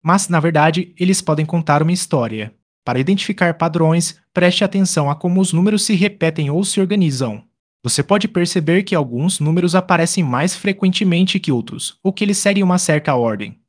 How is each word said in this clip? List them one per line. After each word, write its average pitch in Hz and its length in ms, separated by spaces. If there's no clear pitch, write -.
Mas, 185 260
na 170 120
verdade, 160 580
eles 185 220
podem 156 240
contar 156 380
uma 160 100
história. 110 600
Para 127 160
identificar 185 560
padrões, 165 600
preste 180 320
atenção 185 460
a 147 40
como 180 260
os 185 120
números 202 300
se 220 120
repetem 165 560
ou 175 140
se - 160
organizam. 139 640
Você 135 180
pode 202 240
perceber 175 560
que 190 120
alguns 143 460
números 165 340
aparecem 180 500
mais 139 300
frequentemente 190 840
que 151 140
outros, - 500
ou 190 100
que 208 120
eles 202 140
seguem 202 240
uma 180 160
certa 151 360
ordem. 107 440